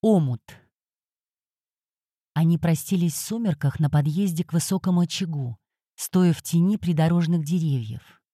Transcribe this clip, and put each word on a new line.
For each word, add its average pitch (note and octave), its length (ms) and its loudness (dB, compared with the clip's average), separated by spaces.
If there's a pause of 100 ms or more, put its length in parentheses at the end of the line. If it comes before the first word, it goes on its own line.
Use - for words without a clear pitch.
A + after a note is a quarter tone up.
Омут. D#3+ 400 2 (1900)
Они E3 240 4
простились E3+ 560 0
в - 40 -8
сумерках G3+ 640 -4
на D3+ 80 2
подъезде D#3 560 0
к - 80 -10
высокому F3 500 0
очагу, D3+ 580 -6 (360)
стоя F3+ 380 2
в - 80 -6
тени F3+ 360 0
придорожных E3 680 2
деревьев. C#3+ 800 -4 (100)